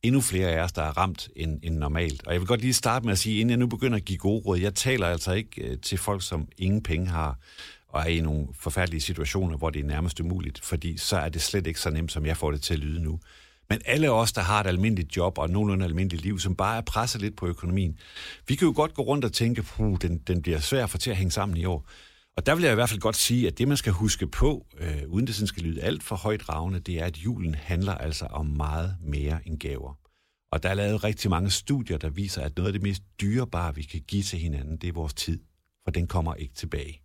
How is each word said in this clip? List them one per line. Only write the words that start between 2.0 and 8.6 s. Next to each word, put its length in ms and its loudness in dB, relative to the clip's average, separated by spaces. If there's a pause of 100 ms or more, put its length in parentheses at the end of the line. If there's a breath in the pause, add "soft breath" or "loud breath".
Og 60 -2
jeg 80 2
vil 80 -2
godt 120 2
lige 120 2
starte 320 2
med 80 2
at 60 2
sige, 220 0
inden 100 4
jeg 80 4
nu 80 4
begynder 300 2
at 80 0
give 140 -2
gode 280 2
råd, 120 4
jeg 160 0
taler 320 2
altså 260 0
ikke, 320 -4
øh, 180 -4
til 160 -2
folk, 240 -2
som 260 -4 (100)
ingen 240 2
penge 240 0
har, 320 0 (500 loud breath)
og 120 -2
er 60 0
i 140 2
nogle 260 0 (140)